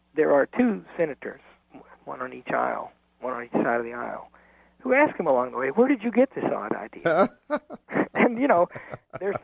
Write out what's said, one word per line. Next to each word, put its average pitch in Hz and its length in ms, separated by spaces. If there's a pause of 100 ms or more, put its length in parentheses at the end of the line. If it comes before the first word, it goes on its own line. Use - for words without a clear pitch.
(160)
there 151 180
are 139 140
two 220 360 (140)
senators, 143 440 (640)
one 135 140
on 127 140
each 127 160
aisle, 123 420 (280)
one 127 140
on 120 100
each 120 80
side 120 280
of 120 40
the 117 100
aisle, 120 380 (480)
who 254 160
asked 294 240
him 175 80
along 127 240
the 117 60
way, 131 120
"Where 226 180
did 277 140
you 233 80
get 240 240
this 127 120
odd 104 280
idea?" 165 560 (180)
<laughs> 294 120 (540)
And, 233 260
you 277 80
know, 180 200 (520)
there's, 185 240